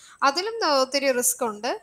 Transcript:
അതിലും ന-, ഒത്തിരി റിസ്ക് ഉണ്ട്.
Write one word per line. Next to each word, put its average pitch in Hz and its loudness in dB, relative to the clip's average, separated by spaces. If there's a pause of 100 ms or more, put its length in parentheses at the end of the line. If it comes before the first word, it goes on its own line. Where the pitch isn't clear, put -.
(240)
അതിലും 359 0
ന-, 302 2
ഒത്തിരി 269 0
റിസ്ക് 247 0
ഉണ്ട്. 226 -6